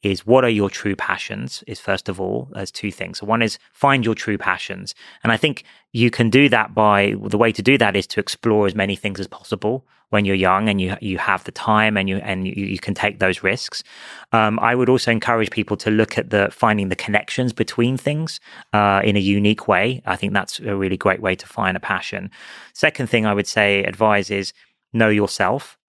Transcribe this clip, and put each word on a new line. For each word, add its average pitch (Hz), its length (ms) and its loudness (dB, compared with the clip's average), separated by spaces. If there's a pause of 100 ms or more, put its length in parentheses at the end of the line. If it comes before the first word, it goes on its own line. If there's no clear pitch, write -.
is 98 240 -2
what 127 180 6
are 120 60 4
your 101 200 2
true 98 260 -6
passions, - 680 -6
is 110 140 -14
first - 280 -4
of 92 100 -6
all, 107 340 -6
there's 98 180 -10
two - 200 -8
things. 90 280 -12
So 101 80 -12
one 113 160 0
is 113 160 -2 (140)
find 135 340 2
your 113 80 0
true 104 240 -4
passions. 95 560 -6 (280)
And 113 100 2
I 110 40 2
think 147 280 -2 (280)
you 117 180 4
can 113 200 2
do 139 180 6
that 110 260 2
by, 104 400 4 (100)
the 107 140 -2
way 113 140 4
to 107 100 -6
do 131 140 4
that 107 180 2
is 98 120 0
to - 140 -6
explore 107 460 0
as 95 80 -2
many 98 220 -2
things 98 240 -8
as 95 60 -6
possible 110 600 -6 (240)
when 104 140 2
you're 98 100 2
young 95 360 2
and 101 100 0
you, 92 220 -2
you 95 160 -4
have - 260 -2
the - 80 -12
time 107 420 2
and 98 140 0
you, 95 100 -2
and 95 280 -6
you, - 80 -6
you 98 240 -6
can - 160 -6
take - 240 -4
those 92 240 0
risks. - 420 -4 (480)
Um, 110 280 4
I 117 140 2
would 123 140 2
also 127 220 4
encourage 113 400 0
people 104 260 -2
to - 140 -2
look 107 260 2
at - 140 -4
the, 101 200 2
finding 107 380 0
the 92 80 -4
connections 113 560 -2
between 120 460 0
things, 151 420 -4 (320)
uh, 101 320 4
in 104 140 2
a - 20 2
unique 101 480 2
way. 110 380 2
I 92 100 -2
think 101 160 -6
that's 98 280 -4
a 104 140 -6
really 98 220 -2
great 95 240 0
way 92 140 0
to - 120 -14
find 92 300 -4
a 87 40 -6
passion. 95 500 -6 (420)
Second 139 380 0
thing 110 160 2
I 104 80 2
would 101 120 0
say, 101 380 2
advise 101 460 2
is 98 240 -4 (400)
know 110 160 4
yourself. 104 680 0 (120)